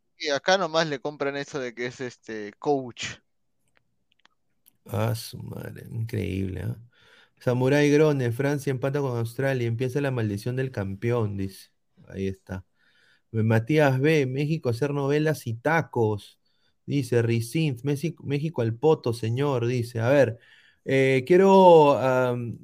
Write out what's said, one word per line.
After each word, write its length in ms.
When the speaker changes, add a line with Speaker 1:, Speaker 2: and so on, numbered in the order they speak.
Speaker 1:
Sí, 120
acá 280
nomás 300
le 120
compran 360
eso 220
de 160
que 120
es, 140
este, 580
coach. 580
Speaker 2:
Ah, 280
su 240
madre, 520
increíble, 720
¿ah? 180
Samurai 520
Grone, 420
"Francia 380
empata 300
con 180
Australia, 500
empieza 320
la 100
maldición 460
del 160
campeón", 640
dice. 340
Ahí 200
está. 380
Matías 680
B, 260
"México 440
hacer 240
novelas 540
y 60
tacos", 880
dice 360
Ricint, 600
"Messi-, 400
México 380
al 160
poto, 360
señor", 520
dice. 340
A 100
ver, 280
eh, 420
quiero, 720
am, 640